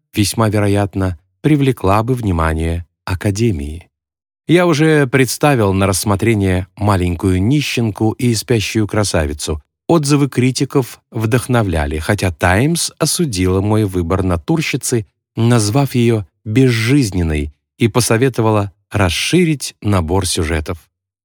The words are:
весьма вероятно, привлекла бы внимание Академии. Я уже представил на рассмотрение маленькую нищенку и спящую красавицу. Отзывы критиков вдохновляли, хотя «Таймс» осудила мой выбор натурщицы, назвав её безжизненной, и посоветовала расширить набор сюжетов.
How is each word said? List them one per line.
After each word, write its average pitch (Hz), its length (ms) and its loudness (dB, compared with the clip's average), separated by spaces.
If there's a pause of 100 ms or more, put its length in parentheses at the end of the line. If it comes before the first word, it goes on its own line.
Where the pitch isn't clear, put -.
(140)
весьма 110 360 0
вероятно, 98 680 -2 (240)
привлекла 131 640 2
бы 123 100 -2
внимание 82 720 -2 (180)
Академии. 92 840 -4 (580)
Я 175 200 4
уже 151 400 2
представил 123 640 2
на 98 140 2
рассмотрение 98 880 0
маленькую 92 640 0
нищенку 113 720 0
и 120 240 0
спящую 107 520 -2
красавицу. 78 720 -2 (280)
Отзывы 143 420 2
критиков 131 800 -2
вдохновляли, 107 880 0
хотя 95 320 -2
«Таймс» 110 680 0
осудила 98 600 0
мой 107 260 2
выбор 92 360 -2
натурщицы, 113 880 -2 (280)
назвав 117 600 2
её 117 300 2 (200)
безжизненной, 110 1080 2 (240)
и 117 100 2
посоветовала 110 840 0 (180)
расширить 147 920 0
набор 92 460 0
сюжетов. 80 640 -4 (340)